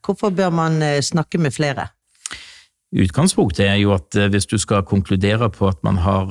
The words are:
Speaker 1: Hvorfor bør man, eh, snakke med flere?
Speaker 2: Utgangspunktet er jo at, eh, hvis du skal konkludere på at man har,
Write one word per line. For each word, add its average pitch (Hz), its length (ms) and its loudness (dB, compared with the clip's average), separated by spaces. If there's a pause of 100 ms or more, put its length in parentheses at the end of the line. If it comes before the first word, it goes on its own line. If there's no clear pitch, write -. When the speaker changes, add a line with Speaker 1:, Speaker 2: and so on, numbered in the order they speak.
Speaker 1:
Hvorfor 202 300 -2
bør 185 200 0
man, 160 320 0
eh, 143 220 0
snakke 170 340 -2
med 151 140 0
flere? - 360 -4 (1040)
Speaker 2:
Utgangspunktet 101 760 2
er 98 140 2
jo 101 120 4
at, - 240 -2
eh, 101 120 2
hvis 98 180 0
du 110 120 -2
skal 98 240 0
konkludere 101 680 0
på - 180 0
at 95 160 -4
man 101 120 2
har, 95 340 2